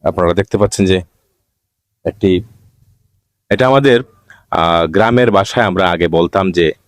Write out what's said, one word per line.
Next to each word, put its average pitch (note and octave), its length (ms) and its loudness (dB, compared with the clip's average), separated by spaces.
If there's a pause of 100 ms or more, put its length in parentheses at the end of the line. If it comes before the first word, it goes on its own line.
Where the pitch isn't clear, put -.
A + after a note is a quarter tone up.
আপনারা E2+ 300 0
দেখতে G2 240 -2
পাচ্ছেন G2+ 280 0
যে F#2 160 0 (1040)
একটি, F#2 360 -2 (1080)
এটা A2+ 180 0
আমাদের, C3+ 320 2 (520)
আ, E2 380 0
গ্রামের A#2 420 2
ভাষায় G2+ 340 0
আমরা F#2 240 0
আগে F2 180 -2
বলতাম E2+ 440 0
যে E2 200 0 (160)